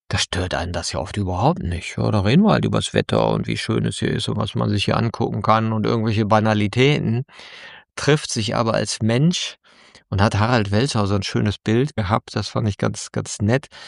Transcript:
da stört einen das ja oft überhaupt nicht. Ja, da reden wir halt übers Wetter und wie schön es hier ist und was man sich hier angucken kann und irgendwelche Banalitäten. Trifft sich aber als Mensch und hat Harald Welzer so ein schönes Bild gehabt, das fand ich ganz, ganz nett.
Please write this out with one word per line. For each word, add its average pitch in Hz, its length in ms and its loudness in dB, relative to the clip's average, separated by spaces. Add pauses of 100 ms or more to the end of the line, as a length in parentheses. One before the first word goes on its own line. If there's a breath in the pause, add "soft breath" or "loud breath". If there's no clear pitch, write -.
da - 100 -2
stört 90 360 -4
einen 85 180 -4
das 87 200 -4
ja - 80 -4
oft - 160 -6
überhaupt 101 460 0
nicht. - 340 -6
Ja, 110 140 0
da 107 100 2
reden 131 240 4
wir 202 80 4
halt 113 140 2
übers 104 280 -2
Wetter 55 360 2
und 55 160 -2
wie 57 100 -4
schön 113 300 -2
es - 120 -4
hier - 140 -2
ist - 160 -4
und 113 80 -4
was 107 180 -4
man 117 140 -2
sich 104 160 0
hier 113 140 0
angucken 110 440 -2
kann 110 300 2
und 110 140 -2
irgendwelche 113 400 0
Banalitäten. 110 1000 2 (720 loud breath)
Trifft - 340 2
sich 113 240 -2
aber 113 200 0
als 110 280 -2
Mensch 127 540 2 (580 soft breath)
und 95 80 2
hat 107 160 2
Harald 107 320 2
Welzer 107 380 2
so 101 80 2
ein 98 80 -2
schönes 113 340 -2
Bild 120 380 0
gehabt, 107 400 -2
das 104 120 -2
fand 117 200 -2
ich 101 100 -4
ganz, - 320 -4
ganz - 300 -8
nett. 113 260 2 (220 loud breath)